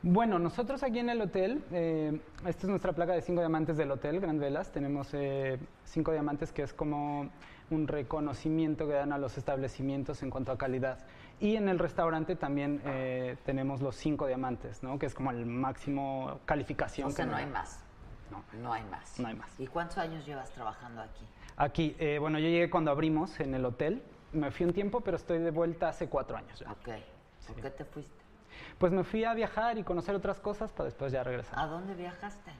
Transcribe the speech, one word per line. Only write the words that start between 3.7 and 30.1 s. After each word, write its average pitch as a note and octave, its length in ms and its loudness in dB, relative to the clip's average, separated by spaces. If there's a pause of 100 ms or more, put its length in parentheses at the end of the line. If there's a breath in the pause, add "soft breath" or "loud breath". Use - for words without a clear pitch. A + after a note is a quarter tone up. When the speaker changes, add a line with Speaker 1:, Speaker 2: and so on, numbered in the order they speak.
Speaker 1:
del D3 140 2
hotel D3 300 0
Gran D#3 200 2
Velas. C#3+ 320 0
Tenemos, C#3+ 400 -2
eh, C#3 460 0 (260)
cinco D#3+ 280 0
diamantes, D3 400 0
que D3 100 -2
es C#3 100 -4
como D3 560 -2 (420 loud breath)
un D#3 180 2
reconocimiento D3+ 1000 2
que D3 60 2
dan C#3+ 180 4
a C#3+ 60 2
los C#3 200 -2
establecimientos C3+ 840 0
en C3+ 80 -2
cuanto C3 220 -2
a B2+ 60 -2
calidad. C3 400 0 (400 loud breath)
Y G#3 180 4
en G3+ 120 4
el F3+ 100 6
restaurante E3 580 2
también, C#3+ 480 0
eh, C3 600 -2
tenemos C3+ 360 0
los C3+ 160 0
cinco D3+ 300 2
diamantes, B2+ 560 -2
¿no? C3 160 -4
Que D3 80 0
es - 80 -4
como C3 160 0
el A#2+ 160 -2
máximo C3+ 1000 -2
calificación C#3 600 0
Speaker 2:
O - 20 -2
sea, E3 140 -2
Speaker 1:
que - 20 0
Speaker 2:
no - 60 -2
Speaker 1:
nos D3+ 60 -2
Speaker 2:
hay - 80 -4
Speaker 1:
dan. C#3 60 -8
Speaker 2:
más. - 280 -8 (500)
Speaker 1:
No. - 140 -12 (180)
Speaker 2:
No A#2+ 100 -4
hay A2+ 120 -2
más. - 360 -10
Speaker 1:
No A#2+ 80 -2
hay A2 60 -4
más. A2+ 140 -12 (120)
Speaker 2:
¿Y C3 60 -4
cuántos E3+ 320 -4
años D#3+ 280 -4
llevas C#3 240 -8
trabajando A#2 520 -8
aquí? - 220 -12 (320 loud breath)
Speaker 1:
Aquí, D3+ 420 2
eh, D3+ 200 2
bueno, D3+ 200 2
yo D#3+ 100 4
llegué E3+ 220 6
cuando D#3+ 200 4
abrimos D#3 500 2
en C3+ 140 0
el C3 100 2
hotel. D3+ 380 0 (300)
Me D3 180 2
fui F3 160 2
un F3 60 4
tiempo, G3+ 280 2
pero F#3 160 0
estoy E3 220 2
de E3+ 120 4
vuelta E3 400 2
hace D3+ 180 -4
cuatro C3 280 0
años - 220 -12
ya. - 140 -12
Speaker 2:
Ok. - 120 -14
¿Por - 720 -12
Speaker 1:
Sí. A#2 40 -10
Speaker 2:
qué C3+ 100 -6
te C#3+ 140 -10
fuiste? - 380 -12 (560 loud breath)
Speaker 1:
Pues F3 140 6
me F#3 120 6
fui A3 200 0
a A3+ 100 4
viajar A3+ 440 2
y G3+ 40 -4
conocer F3 320 0